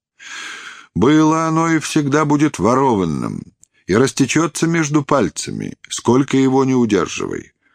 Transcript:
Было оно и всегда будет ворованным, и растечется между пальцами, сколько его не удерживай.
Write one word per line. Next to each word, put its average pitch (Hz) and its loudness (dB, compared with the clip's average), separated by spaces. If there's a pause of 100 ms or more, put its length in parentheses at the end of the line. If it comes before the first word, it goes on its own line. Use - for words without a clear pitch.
(960)
Было 156 2
оно 165 0
и 160 2
всегда 147 0
будет 147 0
ворованным, 90 0 (440)
и 87 0
растечется 135 0
между 156 0
пальцами, 73 -4 (120)
сколько 131 0
его 135 2
не 131 0
удерживай. 85 -2 (220)